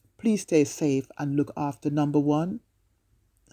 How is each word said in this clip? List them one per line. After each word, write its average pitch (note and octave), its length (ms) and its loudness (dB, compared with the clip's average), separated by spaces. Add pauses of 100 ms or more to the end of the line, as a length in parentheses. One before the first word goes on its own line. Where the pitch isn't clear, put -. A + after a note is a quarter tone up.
(160)
please G#3+ 260 0
stay D3+ 220 4
safe C3+ 440 -2 (100)
and C#3+ 180 -2
look C#3+ 200 0
after D3 340 -4
number D3 300 0
one." D#3 400 0 (920)